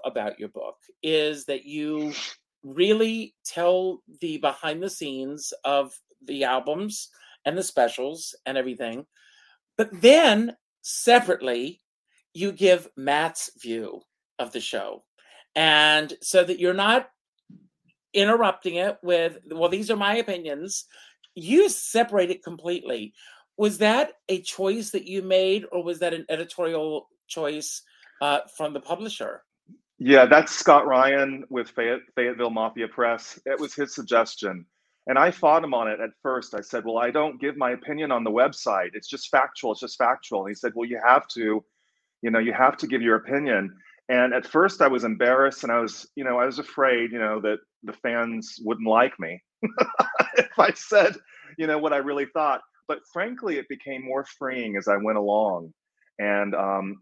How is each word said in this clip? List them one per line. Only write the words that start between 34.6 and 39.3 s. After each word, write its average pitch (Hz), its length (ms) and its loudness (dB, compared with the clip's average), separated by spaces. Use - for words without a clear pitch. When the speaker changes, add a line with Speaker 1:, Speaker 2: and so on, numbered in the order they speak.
Speaker 2:
And 131 120 0
I 165 120 6
fought 165 340 2
him 139 100 -4
on 117 140 -2
it 107 120 -6
at 110 100 -6
first. 131 320 -6
I 104 60 -8
said, 110 240 -8
"Well, 113 140 -4
I 120 120 0
don't 151 300 -2
give 139 160 -6
my 131 160 0
opinion 147 400 -6
on 117 120 0
the 110 60 -4
website. 110 640 0
It's - 140 -16
just - 220 -12